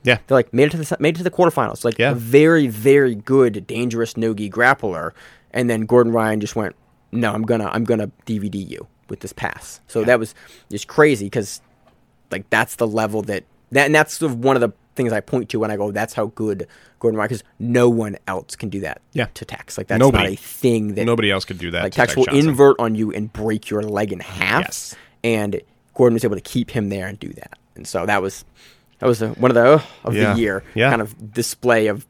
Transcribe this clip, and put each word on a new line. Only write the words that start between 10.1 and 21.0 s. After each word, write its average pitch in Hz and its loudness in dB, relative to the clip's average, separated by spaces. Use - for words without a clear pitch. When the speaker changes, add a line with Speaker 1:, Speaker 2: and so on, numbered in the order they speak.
Speaker 2:
was 110 -8
just - -10
crazy 131 2
'cause, 104 -6
like, 95 -10
that's 113 2
the 117 0
level 107 -2
that, 101 -6
that, 139 4
and 151 2
that's 151 2
sort 160 -2
of 117 -8
one 135 4
of 120 2
the 113 0
things 120 -2
I 107 -2
point 123 -4
to 113 -4
when 107 -2
I 104 -6
go, 101 -2
"That's 107 -4
how 107 -2
good 101 -4
Gordon 110 0
Ryan," 107 0
'cause 117 -6
no 120 4
one 113 -2
else 95 -8
can 113 -10
do 98 -8
that 78 -10
Speaker 1:
Yeah. 120 -2
Speaker 2:
to - -16
Tex. - -14
Like, 101 -8
that's 101 0
Speaker 1:
Nobody. 123 6
Speaker 2:
not 95 -2
a - -8
thing 110 -2
that 104 -2